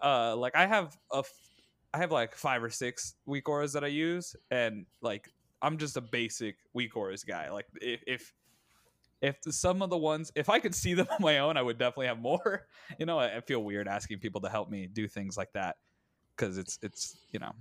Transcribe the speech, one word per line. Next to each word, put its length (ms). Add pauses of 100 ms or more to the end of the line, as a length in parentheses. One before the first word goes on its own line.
uh, 320
like, 200
I 100
have 320 (140)
a 80
f-, 140 (600)
I 60
have, 120
like, 240
five 280
or 60
six 460 (100)
weak 240
auras 240
that 100
I 40
use, 480 (140)
and, 360 (160)
like, 280 (320)
I'm 160
just 200
a 40
basic 560 (160)
weak 220
auras 280
guy. 280
Like, 160 (140)
if, 260
if, 260 (880)
if 140 (180)
some 280
of 80
the 80
ones, 380
if 140
I 100
could 140
see 200
them 140
<laughs> 40
on 100
my 180
own, 180
I 40
would 160
definitely 300
have 120
more. 480 (140)
<laughs> 180
You 60
know, 140
I, 180
I 40
feel 220
weird 240
asking 320
people 220
to 80
help 200
me 180
do 200
things 300
like 160
that, 240 (600)
'cause 200
it's, 240
it's, 360 (140)
you 80
know, 220